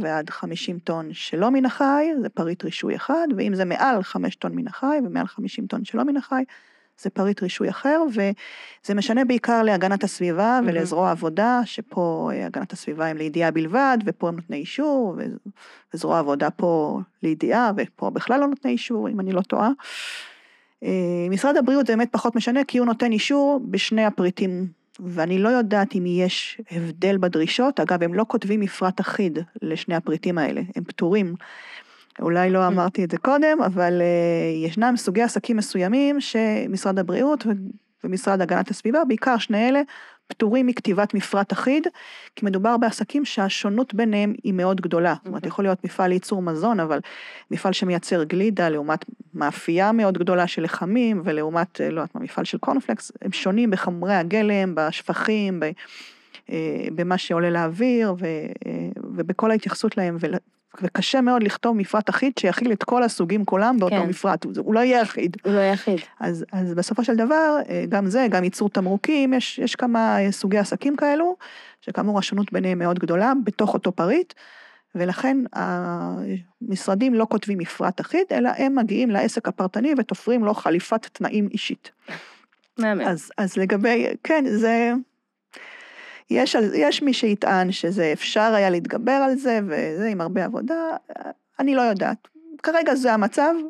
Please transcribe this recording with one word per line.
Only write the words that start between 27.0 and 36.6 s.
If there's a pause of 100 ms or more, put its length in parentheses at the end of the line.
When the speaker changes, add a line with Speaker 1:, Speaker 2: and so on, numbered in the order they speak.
Speaker 1:
בדרישות.
אגב,
הם
לא
כותבים
מפרט
אחיד (220)
לשני
הפריטים
האלה, (140)
הם
פטורים. (840)
אולי
לא
Speaker 2:
Mm.
Speaker 1:
אמרתי
את
זה
קודם,
אבל,
אה,
ישנם
סוגי
עסקים
מסוימים
שמשרד